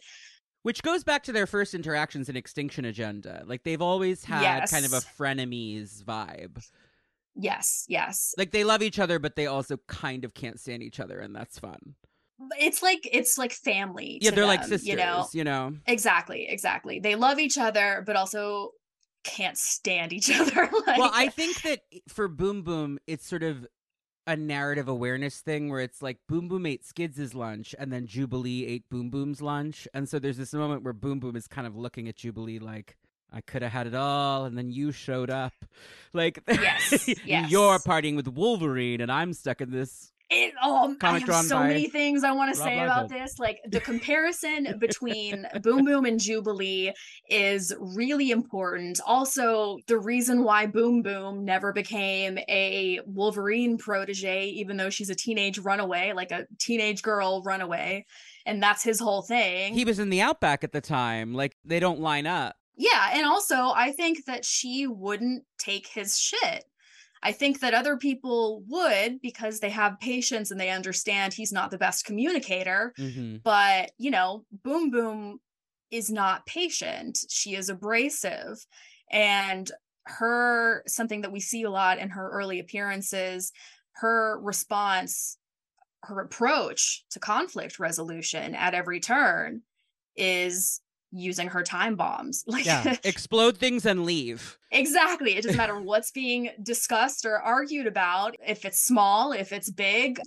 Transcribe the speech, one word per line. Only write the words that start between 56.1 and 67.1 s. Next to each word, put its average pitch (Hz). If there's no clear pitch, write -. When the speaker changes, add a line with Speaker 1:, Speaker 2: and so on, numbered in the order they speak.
Speaker 2:
like, 180
a 175
teenage 214
girl 196
runaway, 190
and 208
that's 202
his 220
whole 202
thing. 202
Speaker 1:
He 240
was 220
in 202
the 185
Outback 190
at 147
the 147
time. 117
Like, 135
they 165
don't 175
line 151
up. 160
Speaker 2:
Yeah, 233
and 294
also, 294
I 247
think 330
that 240
she 262
wouldn't 214
take 196
his 202
shit. -